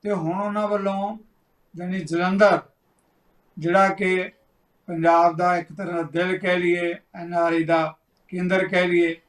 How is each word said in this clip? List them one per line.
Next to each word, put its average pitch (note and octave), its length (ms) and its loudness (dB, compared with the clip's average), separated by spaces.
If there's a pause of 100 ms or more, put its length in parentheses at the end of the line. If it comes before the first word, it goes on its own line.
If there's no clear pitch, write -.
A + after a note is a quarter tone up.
ਤੇ D#4 100 -4
ਹੁਣ F3+ 300 -2
ਉਹਨਾਂ G#3 260 -4
ਵੱਲੋਂ, G3+ 500 -2 (580)
ਜਾਣੀ F3+ 240 -6
ਜਲੰਧਰ, F3+ 640 2 (960)
ਜਿਹੜਾ F#3 320 4
ਕਿ F#3+ 420 -2 (560)
ਪੰਜਾਬ E3+ 500 2
ਦਾ F3 200 2
ਇੱਕ E3 160 -8
ਤਰ੍ਹਾਂ E3+ 300 -6
ਦਿਲ F3 340 -2
ਕਹਿ F3+ 220 0
ਲਈਏ, F3 360 -2 (200)
ਐਨ F3 180 -10
ਆਰ E3+ 200 0
ਆਈ E3 100 0
ਦਾ D#3+ 340 0 (300)
ਕੇਂਦਰ F#3 400 -2
ਕਹਿ F3+ 200 2
ਲਈਏ E3+ 280 2 (140)